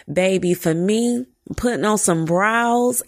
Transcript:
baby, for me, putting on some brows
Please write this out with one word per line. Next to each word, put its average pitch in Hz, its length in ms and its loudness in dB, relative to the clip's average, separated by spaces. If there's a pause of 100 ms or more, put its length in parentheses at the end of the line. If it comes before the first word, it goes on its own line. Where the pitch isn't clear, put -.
(100)
baby, 180 440 0
for 170 180 0
me, 233 540 0 (300)
putting 220 280 -2
on 214 120 2
some 165 300 0
brows 233 800 0